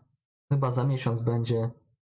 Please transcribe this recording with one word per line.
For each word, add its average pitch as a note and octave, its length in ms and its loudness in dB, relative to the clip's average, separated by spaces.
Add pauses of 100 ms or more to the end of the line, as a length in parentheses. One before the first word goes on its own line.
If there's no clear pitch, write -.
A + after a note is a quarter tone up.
(520)
chyba C3+ 200 2
za B2 120 0
miesiąc B2+ 380 0
będzie, A#2 500 0 (300)